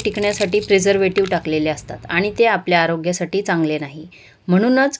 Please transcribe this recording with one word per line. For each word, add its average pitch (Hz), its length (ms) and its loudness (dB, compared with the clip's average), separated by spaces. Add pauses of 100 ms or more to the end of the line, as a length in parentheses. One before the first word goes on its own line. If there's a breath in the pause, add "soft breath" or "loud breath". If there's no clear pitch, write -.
टिकण्यासाठी 202 540 -2
प्रिझर्व्हेटिव्ह 196 720 2
टाकलेले 156 400 -2
असतात - 280 -8 (120)
आणि 196 300 0
ते 233 60 4
आपल्या 175 380 2
आरोग्यासाठी 170 580 -2
चांगले 160 380 -2
नाही. 151 280 -12 (400 loud breath)
म्हणूनच 254 520 2